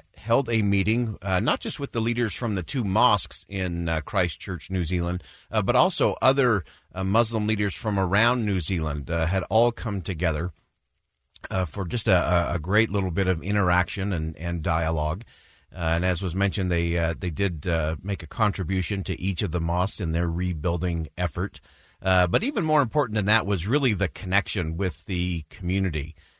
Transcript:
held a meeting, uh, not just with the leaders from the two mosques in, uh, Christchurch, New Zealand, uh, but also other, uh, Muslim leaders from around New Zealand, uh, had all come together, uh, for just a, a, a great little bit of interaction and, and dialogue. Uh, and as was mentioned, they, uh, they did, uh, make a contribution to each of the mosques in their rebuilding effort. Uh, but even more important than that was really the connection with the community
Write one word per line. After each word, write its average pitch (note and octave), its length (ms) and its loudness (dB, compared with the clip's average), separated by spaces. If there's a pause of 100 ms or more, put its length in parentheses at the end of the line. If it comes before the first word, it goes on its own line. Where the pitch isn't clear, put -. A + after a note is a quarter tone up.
(180)
held A#2 320 0
a A2+ 140 2
meeting, G#2 580 2
uh, F#2+ 180 0
not D3 200 0
just - 200 -6
with C#3+ 120 -6
the A#2 100 0
leaders A2+ 320 0
from A2 220 -2
the F2+ 80 0
two B2 200 -2
mosques G#2 640 2
in, F2 400 -2
uh, D#2+ 140 0
Christchurch, F2+ 680 -4
New F#2 120 0
Zealand, F2 400 -2 (280)
uh, G#2+ 100 0
but A#2 140 0
also C3+ 440 4
other, B2 440 4 (320)
uh, F#2+ 80 -4
Muslim A2 420 2
leaders G#2 300 0
from G2+ 240 0
around A2 440 4
New G2+ 160 2
Zealand, D#2 520 -2
uh, E2 160 2
had F#2+ 240 0
all A#2 200 4
come G2+ 300 -6
together, E2 520 -2 (1000)
uh, F#2 140 0
for F#2+ 200 -6
just A2+ 220 -2
a, F2 440 2
a, F2 40 -2
a E2+ 40 -2
great G2+ 300 2
little F#2+ 220 0
bit F2+ 160 0
of E2 160 0
interaction F#2+ 680 0
and, D#2+ 260 -2
and E2+ 260 -4
dialogue. E2 600 0 (500)
Uh, E2 220 -2
and E2+ 80 0
as F2+ 180 0
was F2 140 -4
mentioned, F#2+ 340 0
they, E2+ 280 0
uh, E2+ 200 0
they F#2 120 -4
did, E2+ 360 -2
uh, D#2+ 380 0
make G2 180 -4
a D#2+ 60 -12
contribution F#2+ 800 -2
to F#2+ 160 -4
each F#2+ 200 -2
of F#2 100 -2
the E2 100 -2
mosques F2 400 -2
in E2 100 0
their E2+ 160 0
rebuilding E2+ 800 -2 (100)
effort. F2+ 440 -4 (400)
Uh, F#2 260 4
but A#2+ 160 2
even B3 220 -2
more D#3 160 4
important A#2+ 340 0
than G#2+ 80 2
that G2+ 220 2
was F#2 200 0
really B2+ 280 2
the F2+ 160 0
connection F#2 680 -2
with F2+ 300 -4
the F2+ 440 -2
community F2 640 -2 (260)